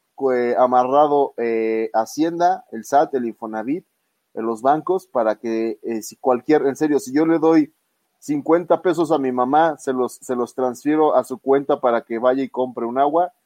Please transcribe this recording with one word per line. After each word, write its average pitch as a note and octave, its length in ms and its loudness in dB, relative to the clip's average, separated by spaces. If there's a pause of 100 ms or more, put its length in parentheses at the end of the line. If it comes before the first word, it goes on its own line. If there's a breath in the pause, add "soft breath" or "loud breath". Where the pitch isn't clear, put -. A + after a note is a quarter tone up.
(140)
pues, B2 420 0
amarrado, C3 840 2
eh, A2+ 580 -2
Hacienda, E3+ 760 -2
el A2+ 140 -12
sat, D3 300 2
el B2 100 -2
Infonavit, A2+ 640 -8 (480)
eh, A2 60 -8
los A2+ 200 -4
bancos, D3+ 460 0
para A2 300 0
que, A2+ 440 -4
eh, A2+ 220 -6
si - 140 -16
cualquier, C3 500 0
en C3 80 -2
serio, D3 240 0
si B2+ 120 -12
yo D3+ 140 0
le E3 140 2
doy D#3+ 340 2 (460)
cincuenta D#3+ 600 0
pesos E3 300 0
a D#3 60 2
mi C3 160 -2
mamá, C#3+ 440 2
se - 140 -6
los, B2+ 240 -4
se - 180 -8
los A#2+ 220 -4
transfiero D3 580 0
a B2+ 120 2
su B2 140 -12
cuenta C#3 420 0
para A#2 220 0
que A2+ 160 -8
vaya C3 220 0
y B2+ 60 -4
compre B2 380 -6
un A#2+ 120 -6
agua, D#3+ 360 0 (120)